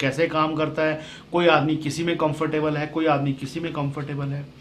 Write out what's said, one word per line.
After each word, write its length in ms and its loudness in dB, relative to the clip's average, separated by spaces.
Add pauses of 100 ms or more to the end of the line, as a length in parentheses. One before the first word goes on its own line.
कैसे 260 0
काम 280 0
करता 280 -2
है, 180 0 (320)
कोई 160 4
आदमी 280 6
किसी 280 -4
में 120 0
comfortable 600 0
है, 100 -2
कोई 200 -2
आदमी 260 2
किसी 280 -8
में 120 -6
comfortable 540 -4
है। 180 -6 (160)